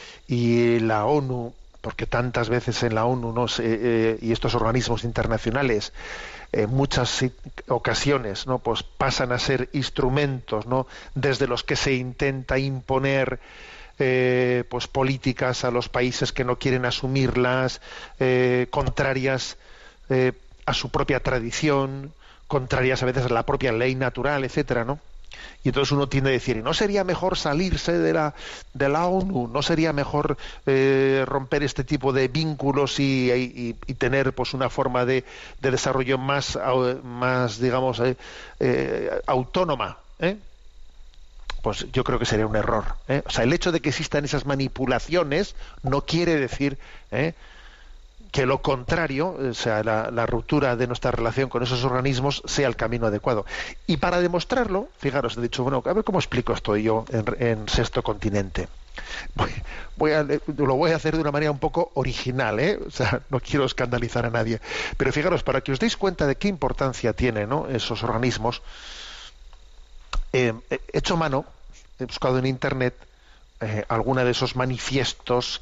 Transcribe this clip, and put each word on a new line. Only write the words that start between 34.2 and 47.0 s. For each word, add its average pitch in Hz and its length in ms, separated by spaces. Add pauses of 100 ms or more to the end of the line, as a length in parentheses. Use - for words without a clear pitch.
pues, 127 220
una 131 160
forma 127 340
de, 127 180 (380)
de 135 80
desarrollo 131 480
más 135 380
au-, 127 480
más, 123 560
digamos, 127 400
eh, 123 180 (420)
eh, 127 680
autónoma, 127 720 (180)
eh?". 185 200 (1200)
Pues - 300
yo 127 120
creo 127 140
que 117 80
sería 110 220
un 110 80
error, 107 400 (120)
¿eh? 139 200
O - 20
sea, - 140
el 123 100
hecho 175 180
de 160 100
que 156 80
existan 147 360
esas 131 220
manipulaciones 139 1080 (280)
no 139 200
quiere 165 340
decir, 139 420 (320)